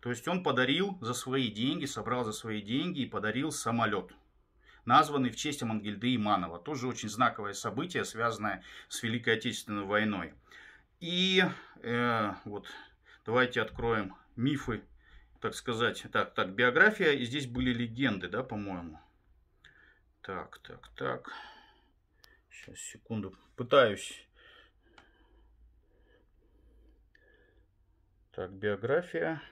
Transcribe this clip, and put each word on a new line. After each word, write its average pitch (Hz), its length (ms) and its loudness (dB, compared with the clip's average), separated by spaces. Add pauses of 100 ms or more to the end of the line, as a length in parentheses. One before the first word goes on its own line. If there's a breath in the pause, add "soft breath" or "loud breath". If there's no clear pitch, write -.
то 120 80 -6
есть 120 180 -4
он 180 160 0
подарил 151 560 2
за 117 140 -4
свои 131 360 0
деньги, 135 360 -2
собрал 120 400 -2
за 107 80 -4
свои 107 280 -6
деньги 143 380 -2
и 120 60 0
подарил 110 480 -2
самолёт, 110 600 0 (680 soft breath)
названный 139 460 6
в 110 80 -10
честь 143 260 -4
Амангельды 107 520 -2
Иманова. 95 440 2
Тоже 131 260 -6
очень 117 220 -4
знаковое 107 460 0
событие, 117 500 -4
связанное 107 580 -2 (280 loud breath)
с - 140 -8
Великой 113 340 2
Отечественной 107 480 -4
войной. 101 480 2 (680 loud breath)
И, 185 460 4 (360 loud breath)
э, 117 520 0 (100)
вот, 101 240 -10 (580 loud breath)
давайте 123 360 4
откроем 110 540 0 (200)
мифы, 123 480 0 (560 soft breath)
так - 160 -4
сказать. 113 560 -2
Так, 104 220 0
так, 95 200 -2
биография. 156 580 6
И 127 140 0
здесь 131 220 -4
были 123 260 0
легенды, 117 540 -2
да, 107 160 -4
по-моему? 98 560 -8 (1200 soft breath)
Так, - 380 -10
так, - 360 -18
так. 65 360 -6 (1160 loud breath)
Щас, - 280 -20
секунду. 104 580 -8 (200)
Пытаюсь. 120 720 4 (4000 soft breath)
Так, 92 220 -8
биография. 147 880 0 (100)